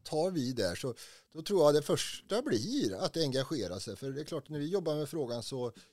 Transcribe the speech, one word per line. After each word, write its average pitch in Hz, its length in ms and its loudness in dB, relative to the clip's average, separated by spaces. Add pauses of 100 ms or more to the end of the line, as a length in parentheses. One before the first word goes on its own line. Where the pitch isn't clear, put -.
tar 175 280 2
vid 131 240 0
där 92 200 0
så - 200 -4 (360)
då 160 100 -10
tror 180 220 4
jag 147 100 10
det 151 80 6
första - 600 -2
blir 202 520 0
att 160 240 -2
engagera 131 640 -2
sig. 98 160 -8
För 135 160 -8
det 139 100 -6
är 147 40 -8
klart, 151 240 -8
när 151 100 -6
vi 147 100 -2
jobbar 165 260 0
med 147 140 -2
frågan 120 340 -4
så, 123 240 -4 (240)